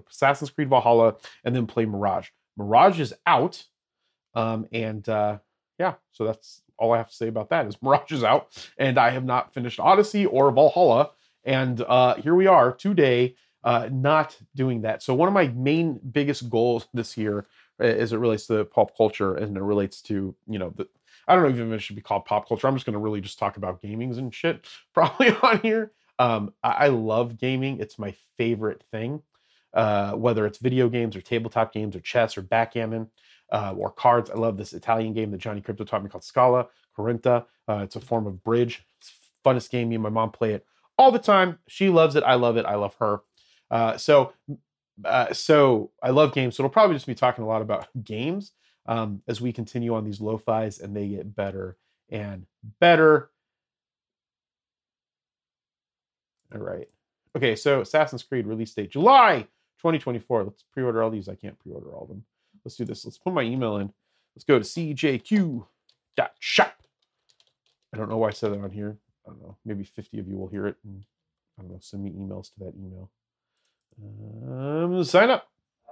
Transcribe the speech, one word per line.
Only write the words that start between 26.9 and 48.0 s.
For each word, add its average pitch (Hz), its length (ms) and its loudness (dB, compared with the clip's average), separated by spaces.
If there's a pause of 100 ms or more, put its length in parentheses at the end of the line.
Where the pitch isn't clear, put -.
gaming. 131 420 -4
It's - 200 -10
my 101 160 -10 (200)
favorite 110 460 -2
thing, 120 400 -10 (540)
uh, 104 380 0
whether 107 340 0
it's 101 100 -6
video 127 320 0
games 117 260 -4
or 92 60 -12
tabletop 113 500 -4
games 107 240 -6
or 90 40 -12
chess - 380 -2
or 98 40 -10
backgammon, 113 680 -4 (420)
uh, 101 260 -4
or 98 140 -6
cards. 120 400 2
I - 40 -10
love 113 220 -2
this 101 160 -12
Italian 113 400 -2
game 110 180 -4
that 98 60 -8
Johnny 101 240 -10
Crypto 107 220 -10
taught 101 200 -6
me 101 60 -10
called - 140 -18
Scala, 123 440 2 (300)
Quarenta. 117 480 0 (220)
Uh, 104 160 -2
it's 98 120 -12
a 113 60 -12
form 113 240 -4
of 95 180 -12
bridge. 120 400 -2 (140)
It's - 140 -20
the - 380 -4
funnest 123 200 0
game. 120 200 -2
Me 117 60 -4
and 110 80 -4
my 107 60 -4
mom 110 220 -2
play 110 220 -4
it 95 120 -10 (320)
all 262 140 8
the 233 80 0
time. 185 480 2
She 196 220 0
loves 160 260 4
it. 151 80 2
I 131 100 4
love 120 240 2
it. 117 80 -2
I 104 100 -4
love 101 200 -4
her. 104 260 -2 (480)
Uh, 113 260 0
so, 143 380 4 (720)
uh, 120 260 0
so 135 600 4 (120)
I 123 60 0
love 139 240 4
games. 127 240 -2
So - 40 -2
it'll 135 120 -2
probably 196 240 4
just - 100 -12
be 123 80 -6
talking 123 260 0
a 110 60 -6
lot 110 140 -2
about 110 340 -6
<laughs> 113 80 -10